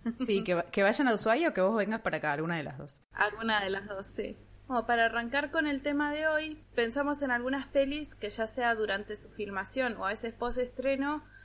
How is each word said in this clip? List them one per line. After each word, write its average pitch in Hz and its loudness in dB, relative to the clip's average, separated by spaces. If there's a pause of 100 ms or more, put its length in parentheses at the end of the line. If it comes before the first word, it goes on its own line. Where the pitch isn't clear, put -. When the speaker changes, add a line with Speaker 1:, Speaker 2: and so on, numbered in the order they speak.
(240)
Speaker 1:
Sí, 196 2
que 180 2
va-, 175 0
que 202 4
vayan 254 4
a 226 6
Ushuaia 240 4
o - -2
que 185 2
vos 208 4
vengas 214 0
para 160 0
acá, 156 0
alguna 160 0
de 151 -4
las 135 -8
dos. 147 -16 (100)
Speaker 2:
Alguna 208 0
de 190 -2
las 196 -4
dos, 196 -8
sí. 208 -8 (320)
Bueno, 233 0
para 233 4
arrancar 233 0
con 320 2
el 277 -2
tema 294 0
de 311 0
hoy, 311 -2 (140)
pensamos 277 0
en 262 0
algunas 262 -2
pelis 285 0
que 208 -6
ya 220 -4
sea 233 0
durante 208 -2
su - -16
filmación 202 -4
o 190 -4
a 190 0
veces 226 -4
post-estreno, 269 -2 (200)